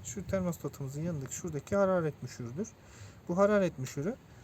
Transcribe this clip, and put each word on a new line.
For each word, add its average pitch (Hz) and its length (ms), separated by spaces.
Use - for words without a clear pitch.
şu - 240
termostatımızın 151 760
yanındaki 160 340
şuradaki 160 400
hararet 185 480
müşürüdür. 127 440
Bu 175 100
hararet 202 420
müşürü 143 360